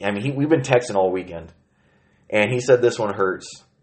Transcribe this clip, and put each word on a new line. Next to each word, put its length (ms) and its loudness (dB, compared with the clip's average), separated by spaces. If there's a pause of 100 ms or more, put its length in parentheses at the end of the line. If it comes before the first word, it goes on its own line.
I 100 -4
mean, 100 -4
he, 100 -4
we've 180 -2
been 120 2
texting 340 0
all 160 2
weekend, 400 -8 (800)
and 220 0
he 100 -2
said 200 4
this 180 2
one 140 -2
hurts, 340 -2 (340)